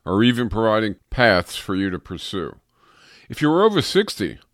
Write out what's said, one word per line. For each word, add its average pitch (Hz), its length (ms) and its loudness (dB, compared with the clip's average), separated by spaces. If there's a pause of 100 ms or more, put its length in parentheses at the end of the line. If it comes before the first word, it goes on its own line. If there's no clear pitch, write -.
or 95 180 0
even 120 280 2
providing 107 480 -2 (120)
paths 107 460 2
for - 200 -6
you 95 140 -2
to 90 80 -6
pursue. 85 600 -10 (720)
If - 120 -12
you're 156 220 4
over 208 180 2
sixty, 113 560 -2 (160)